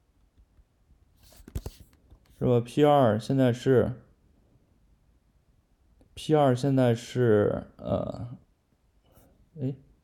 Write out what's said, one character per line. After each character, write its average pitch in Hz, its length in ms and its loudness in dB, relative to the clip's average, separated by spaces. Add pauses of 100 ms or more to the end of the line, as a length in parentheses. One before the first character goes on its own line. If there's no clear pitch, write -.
(2500)
是 135 40 -2
吧 123 160 2
？P 120 240 -2
二 131 360 4
现 135 180 -4
在 127 140 2
是 123 400 0 (2250)
，P - 200 -4
二 139 220 4
现 135 180 -2
在 127 180 2
是， 113 840 0
呃， - 600 -8 (1200)
哎， 135 160 -8 (280)